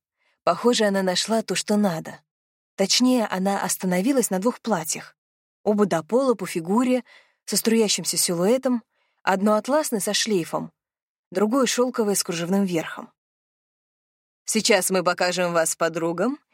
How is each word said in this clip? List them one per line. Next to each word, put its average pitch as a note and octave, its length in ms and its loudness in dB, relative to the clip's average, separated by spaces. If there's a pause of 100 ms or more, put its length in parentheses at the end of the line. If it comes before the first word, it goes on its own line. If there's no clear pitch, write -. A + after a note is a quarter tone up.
(460)
Похоже, A3 400 2
она G3 180 2
нашла F#3+ 400 0
то, F#3+ 120 -4
что G#3 220 0
надо. E3+ 440 -2 (560)
Точнее, A#3+ 500 2
она G3 360 -2
остановилась F#3+ 680 0
на F#3 80 -2
двух A3+ 220 -2
платьях. - 560 -6 (480)
Оба G#3 220 2
до E3 160 0
пола, B3 320 2
по F#3 120 -10
фигуре, A#3 580 0 (400)
со - 120 -4
струящимся G#3+ 600 0
силуэтом, A3+ 680 0 (400)
одно G3 320 2
атласное B3 460 0
со G#3 140 -4
шлейфом, E3 580 -2 (580)
другое G#3+ 360 2
шёлковое A#3+ 480 0
с - 80 -2
кружевным F3+ 420 0
верхом. - 480 -6 (1300)
«Сейчас G#3 460 2
мы F#3 120 2
покажем F3+ 500 0
вас D#3+ 220 0
подругам E3+ 640 -2 (160)